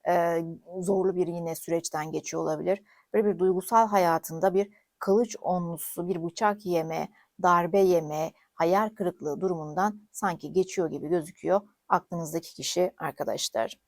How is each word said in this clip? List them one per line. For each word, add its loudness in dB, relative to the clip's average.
eee, 2
zorlu 0
bir 0
yine -6
süreçten -4
geçiyor -6
olabilir. -2
Böyle 2
bir -6
duygusal 4
hayatında 2
bir 0
kılıç 2
onlusu, -4
bir -4
bıçak 0
yeme, -2
darbe 4
yeme, 2
hayal 2
kırıklığı -4
durumundan -2
sanki -6
geçiyor 0
gibi -8
gözüküyor 0
aklınızdaki -4
kişi -2
arkadaşlar. -4